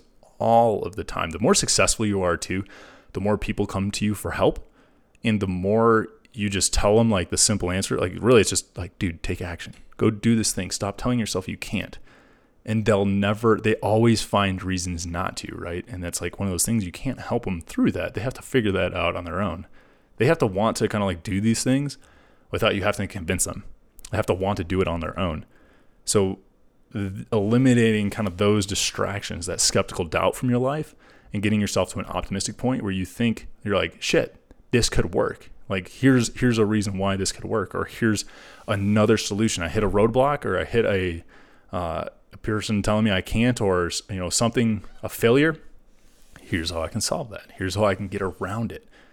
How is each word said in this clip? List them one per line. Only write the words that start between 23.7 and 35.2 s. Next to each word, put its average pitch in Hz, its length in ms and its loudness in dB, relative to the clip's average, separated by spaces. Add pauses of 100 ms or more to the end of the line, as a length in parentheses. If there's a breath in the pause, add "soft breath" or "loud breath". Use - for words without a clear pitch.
They - 80 -4
have 107 100 0
to 104 60 2
want 95 240 0
to 95 60 -4
do 92 160 0
it 90 80 2
on 85 140 -4
their 85 180 -8
own. 85 260 -4 (600 soft breath)
So 95 340 2 (540)
th-, 101 400 -6
eliminating 113 760 4
kind 104 180 -4
of 85 100 -6
those 101 280 4
distractions, 95 800 -4
that 87 120 -6
skeptical - 460 0
doubt 85 320 0
from 127 120 -2
your 123 100 2
life, 143 360 -4 (380 soft breath)
and 101 100 -4
getting 104 160 2
yourself 98 320 0
to - 80 -8
an 95 60 -8
optimistic 95 500 -6
point 123 280 -2
where 101 80 -2
you 95 140 -2
think, - 420 -2 (160)
you're 101 120 0
like, 87 260 -2
"Shit, - 360 0 (340)
this 120 180 4
could - 240 2
work. - 360 -2 (200)